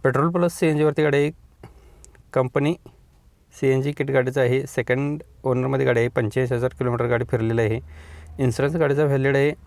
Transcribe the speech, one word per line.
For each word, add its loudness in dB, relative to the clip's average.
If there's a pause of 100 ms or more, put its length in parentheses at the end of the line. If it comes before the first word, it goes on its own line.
पेट्रोल 2
प्लस 0
सीएनजीवरती 2
गाडी 2
आहे. 2 (1000)
कंपनी 0 (880)
सीएनजी 2
किट -4
गाडीचं 0
आहे. 2
सेकंड -2 (200)
ओनरमध्ये 0
गाडी 2
आहे. 2
पंचेचाळीस -2
हजार -2
किलोमीटर -2
गाडी 0
फिरलेली 0
आहे. 0 (580)
इन्शुरन्स 0
गाडीचा 2
व्हॅलिड 2
आहे. 2 (140)